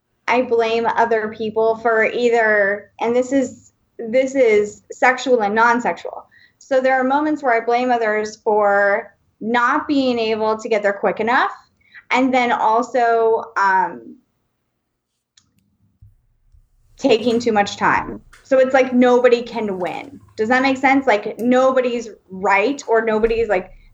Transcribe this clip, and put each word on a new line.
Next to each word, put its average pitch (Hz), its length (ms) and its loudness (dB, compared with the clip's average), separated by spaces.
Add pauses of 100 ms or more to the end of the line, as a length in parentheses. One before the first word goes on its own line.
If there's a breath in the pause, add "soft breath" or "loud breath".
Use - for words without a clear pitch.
(280)
I 247 140 2
blame 233 440 -2
other 220 500 -2
people 220 400 -2
for 220 280 0
either, 214 960 0
and 233 160 -2
this 254 160 -2
is, 262 400 -4 (260)
this 254 360 -2
is 220 480 2 (100)
sexual 254 500 0
and 202 120 -2
non-sexual. 226 720 -2 (320 soft breath)
So 262 220 -2
there 262 140 2
are 262 100 0
moments 294 380 -2
where 262 120 0
I 226 100 0
blame 240 260 0
others 214 460 -2
for 202 800 0 (240)
not 240 480 -2
being 262 300 0
able 220 400 -2
to 220 100 -12
get 214 140 -2
there 202 100 0
quick 196 260 -2
enough, 254 320 0 (600 loud breath)
and 254 220 0
then 247 200 0
also, 233 1040 0
um, 185 600 -2 (2750)
taking 233 440 2
too 233 120 -2
much 202 240 0
time. 156 440 -2 (220)
So 262 160 2
it's 262 160 2
like 254 180 2
nobody 247 500 4
can 208 360 -8
win. - 420 -10 (160)
Does 220 140 -4
that 254 120 2
make 269 140 0
sense? 269 300 0
Like, 214 320 -2
nobody's 247 720 0 (180)
right 196 580 -2
or 226 180 2
nobody's, 226 440 0
like, 190 220 -4 (240 soft breath)